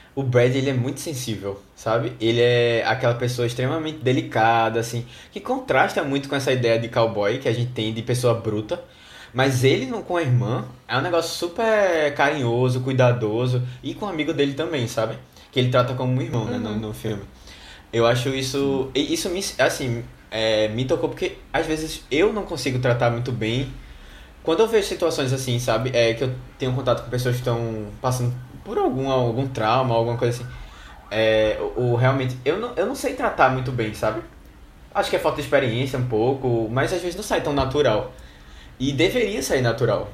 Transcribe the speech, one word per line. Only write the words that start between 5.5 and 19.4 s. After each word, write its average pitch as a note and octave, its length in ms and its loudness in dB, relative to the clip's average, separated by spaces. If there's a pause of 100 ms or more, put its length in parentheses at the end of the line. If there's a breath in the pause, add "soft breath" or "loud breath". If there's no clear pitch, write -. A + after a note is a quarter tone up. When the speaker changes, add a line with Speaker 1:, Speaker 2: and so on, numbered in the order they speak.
Speaker 1:
muito C#3 240 -2
com C#3+ 80 -2
essa C3+ 160 0
ideia A#2 260 4
de A#2+ 100 -4
cowboy A2 500 2
que - 100 -2
a A#2 40 2
gente A#2+ 200 -2
tem A2 200 -2
de A2 100 -6
pessoa B2 320 2
bruta. G#2+ 480 -4 (500 loud breath)
Mas B2+ 320 2
ele F#3+ 220 4
não, A#3 140 -4
com - 160 -4
a E3+ 60 2
irmã A#2+ 420 2 (220)
é A#2 100 -2
um C#3 40 2
negócio E3 360 0
super F3 760 2
carinhoso, B2+ 680 2
cuidadoso, B2 760 2 (220 loud breath)
e C#3+ 100 -6
com - 140 -6
o - 20 -4
amigo D#3 240 -2
dele C#3 220 2
também, D3+ 320 -2
sabe? A2+ 320 -2 (320 loud breath)
Que - 80 -2
ele B2 120 4
trata B2 240 2
como B2+ 180 -2
um B2+ 100 0
irmão, A2 220 -2
né, G#2 120 -4
no, G#2+ 140 -4
Speaker 2:
Uhum. G#2+ 80 -4
Speaker 1:
no G#2+ 160 -6
filme. G2+ 300 -6 (680 loud breath)
Eu A#2 140 4
acho B2 220 2
isso, C3+ 680 -2
e D3 180 0
isso E3 180 -2
me, F3+ 100 -4 (180)